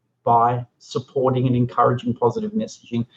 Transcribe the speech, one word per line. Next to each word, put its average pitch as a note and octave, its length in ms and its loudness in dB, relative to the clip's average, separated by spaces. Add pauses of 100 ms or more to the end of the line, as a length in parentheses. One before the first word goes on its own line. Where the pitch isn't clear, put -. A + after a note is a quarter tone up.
(240)
by A#2+ 420 2 (140)
supporting B2+ 680 -2
and B2 80 2
encouraging A#2+ 580 0
positive A2+ 380 -2
messaging - 540 -6 (120)